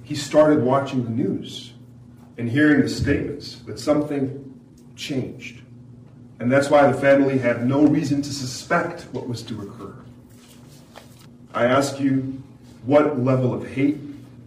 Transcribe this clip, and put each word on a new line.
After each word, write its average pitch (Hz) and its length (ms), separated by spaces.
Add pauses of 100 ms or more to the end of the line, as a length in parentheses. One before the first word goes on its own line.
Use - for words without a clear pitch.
he 147 120
started 151 480
watching 131 400
the 113 60
news - 640 (640)
and 117 120
hearing 147 320
the - 80
statements - 680 (100)
that 107 120
something 147 800 (360)
changed. - 680 (760)
And 120 100
that's 139 200
why 143 200
the - 80
family 139 400
had 120 300
no 143 180
reason 143 360
to 123 120
suspect 170 680 (100)
what 123 160
was 113 160
to 104 180
occur. 101 320 (1600)
I 117 120
ask 135 340
you, 135 420 (440)
what 143 340
level 123 340
of - 140
hate, 143 300 (500)